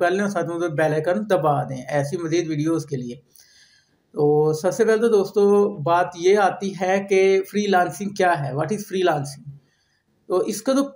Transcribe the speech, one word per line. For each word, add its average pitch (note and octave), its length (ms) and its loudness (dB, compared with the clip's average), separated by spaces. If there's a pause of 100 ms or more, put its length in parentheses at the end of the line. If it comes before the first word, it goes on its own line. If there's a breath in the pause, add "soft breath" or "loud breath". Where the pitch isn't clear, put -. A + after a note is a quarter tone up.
कर F3 100 2
लें G3 120 0
और G3 60 -2
साथ E3+ 200 -4
में E3+ 260 -4
बेल D#3 180 2
आइकन F3+ 360 -2
दबा D#3 240 2 (100)
दें C3+ 120 -8
ऐसी C#3+ 420 -4
मज़ीद E3 300 -2
वीडियोज़ D#3 400 -2
के C#3+ 80 -6
लिए। A#2+ 200 -8
तो - 1400 -2
सबसे F3+ 320 0
पहले A3 140 4
तो A#3 100 2
दोस्तों G3+ 380 2 (360)
बात F3 340 0
ये F#4 200 4
आती G#3 360 0
है F#3 280 0
कि F#3+ 380 2 (100)
फ्रीलांसिंग G3 680 0
क्या F3+ 160 4
है, C#3 200 -4
what D#3 200 -4
is G#3 120 -6
freelancing। E3+ 640 -2 (800)
तो F3+ 160 0
इसका G#3+ 280 -2
जो C#4 100 2 (120)